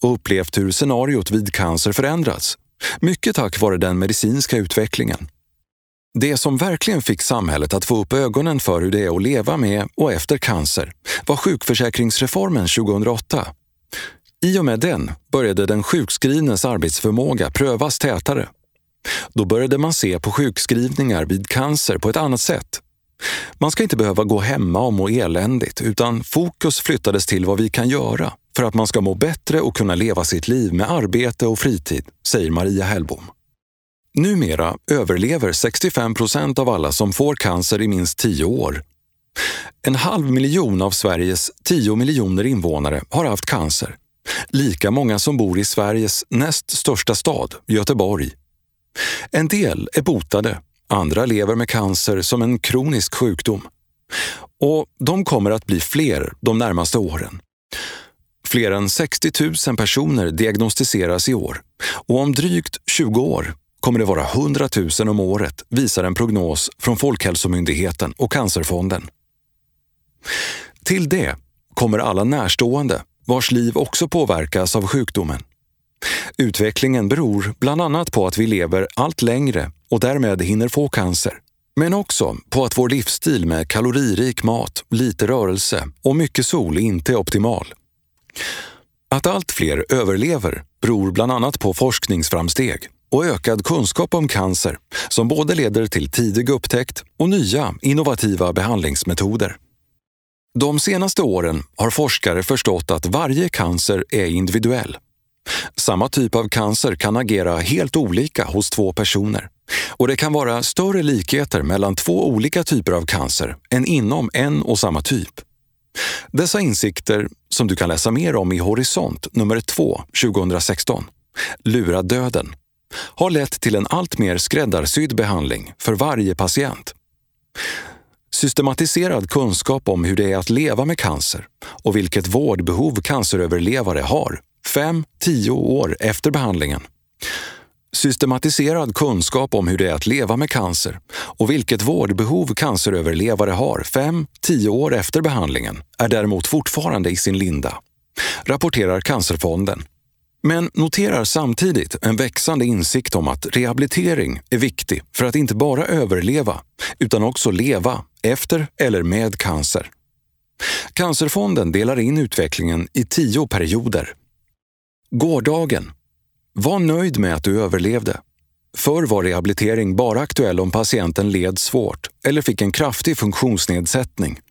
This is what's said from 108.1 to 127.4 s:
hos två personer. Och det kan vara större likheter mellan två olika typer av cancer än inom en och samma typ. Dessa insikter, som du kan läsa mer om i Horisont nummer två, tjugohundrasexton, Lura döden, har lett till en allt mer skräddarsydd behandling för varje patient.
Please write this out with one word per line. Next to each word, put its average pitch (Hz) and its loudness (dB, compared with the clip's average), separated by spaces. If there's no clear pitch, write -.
hos - -2
två 95 0
personer. 101 0
Och 123 0
det 131 -2
kan 156 0
vara 123 0
större 185 0
likheter 135 0
mellan 98 0
två 175 0
olika 143 0
typer 95 0
av 85 0
cancer 67 -2
än 127 2
inom 131 0
en 143 0
och 113 0
samma 78 0
typ. - -4
Dessa 180 0
insikter, 107 0
som - 0
du 95 0
kan 87 0
läsa 85 0
mer 147 0
om 92 0
i 90 0
Horisont 104 -2
nummer 113 2
två, - -2
tjugohundrasexton, 90 0
Lura 95 2
döden, 113 -2
har - -2
lett 147 -2
till 110 2
en 101 0
allt 175 0
mer 90 2
skräddarsydd 120 0
behandling 78 -2
för - 0
varje 107 0
patient. - -2